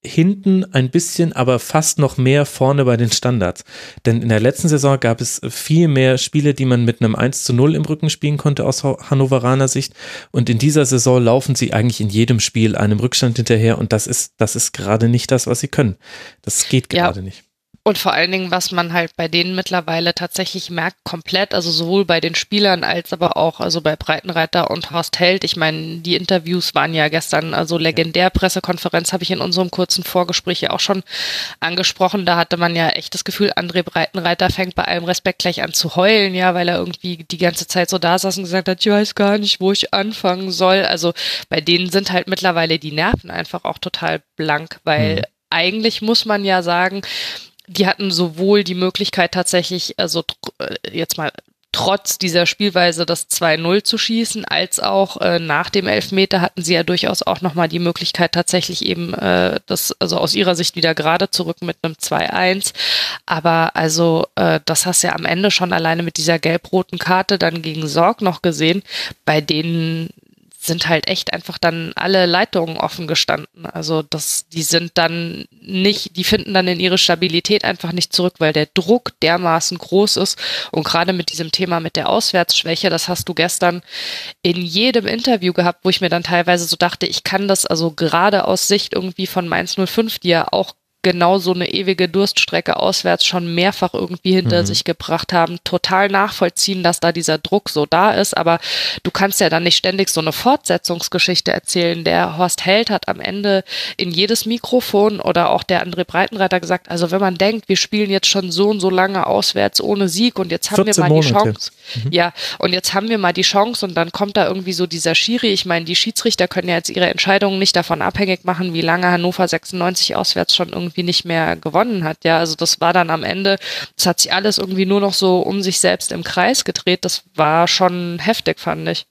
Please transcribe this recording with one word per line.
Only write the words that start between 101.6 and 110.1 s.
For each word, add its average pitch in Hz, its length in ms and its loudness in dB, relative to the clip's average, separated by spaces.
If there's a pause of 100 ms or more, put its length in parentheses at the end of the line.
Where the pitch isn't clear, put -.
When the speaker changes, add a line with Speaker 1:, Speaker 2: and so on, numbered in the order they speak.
Speaker 2:
Der 170 340 2
Horst 180 300 0
Held 214 240 2
hat - 160 -2
am 85 120 -4
Ende 190 440 0 (340)
in 175 140 -4
jedes 202 340 0
Mikrofon 220 760 0
oder - 300 0
auch - 140 0
der 175 200 0
André 175 200 -6
Breitenreiter 185 560 0
gesagt, 175 320 -4
also 170 180 -2
wenn 190 100 0
man 190 140 0
denkt, 202 340 -2
wir 190 100 2
spielen 208 340 0
jetzt 190 160 0
schon 185 240 0
so 196 180 2
und 208 100 0
so 185 120 2
lange 185 340 2
auswärts - 560 0
ohne 202 260 0
Sieg 214 300 0